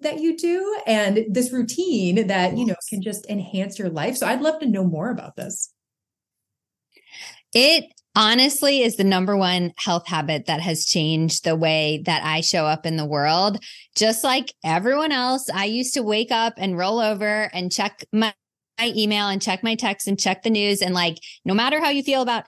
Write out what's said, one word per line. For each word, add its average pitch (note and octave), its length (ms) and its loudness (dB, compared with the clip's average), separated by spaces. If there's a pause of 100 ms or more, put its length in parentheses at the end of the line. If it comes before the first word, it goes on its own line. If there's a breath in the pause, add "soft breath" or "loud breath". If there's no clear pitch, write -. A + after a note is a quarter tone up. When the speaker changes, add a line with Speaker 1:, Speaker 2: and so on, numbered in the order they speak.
Speaker 1:
that D4+ 200 -4
you E4 160 0
do F#4 500 -2
and G#3+ 420 2
this A#3+ 220 0
routine A3+ 800 0
that, F#3 280 2
you A#3+ 100 0
know, F#3 80 0
Speaker 2:
Yes. - 140 -10
Speaker 1:
can G3 140 -6
just G#3 260 -8
enhance G3 520 -4
your F#3+ 80 -2
life. E3 280 -2
So F#3+ 120 -2
I'd B3 140 0
love D#4 180 0
to D4+ 60 -4
know G3 180 2
more F3 260 0
about - 240 -8
this. - 360 -8 (1800 loud breath)
Speaker 2:
It C#4 340 4 (320)
honestly C4+ 640 4
is A#3+ 160 2
the G3 80 2
number G3 320 2
one F3+ 400 0
health F3 300 -2
habit D#3 400 -2
that D#3 120 0
has E3 280 -2
changed D#3+ 580 0
the E3 100 2
way D#3 520 0
that E3 180 0
I D#3 160 -2
show E3 240 0
up D#3 220 -2
in D#3+ 100 -2
the D3+ 80 -2
world. D#3+ 580 0 (320 loud breath)
Just A3 300 2
like C4 300 0 (100)
everyone B3 480 0
else, B3+ 400 -2
I G3 140 -2
used A#3+ 280 -2
to C4+ 80 0
wake G#3+ 300 0
up A3+ 240 0
and F3+ 220 -2
roll G3+ 200 0
over G#3+ 540 0
and F3+ 180 -4
check - 420 -4
my, G#3+ 200 2 (460)
my A#3 180 0
email G#3 320 2
and G3 140 -2
check G#3 200 -2
my A3+ 120 0
text G3+ 340 -4
and G3 100 0
check F#3+ 260 0
the A3+ 60 2
news. G#3 300 2
And, F3+ 140 0
like, F3 240 0 (260 loud breath)
no F3+ 80 0
matter B3+ 260 2
how D#4 120 2
you C#4+ 120 0
feel C4+ 200 2
about A#3 260 -2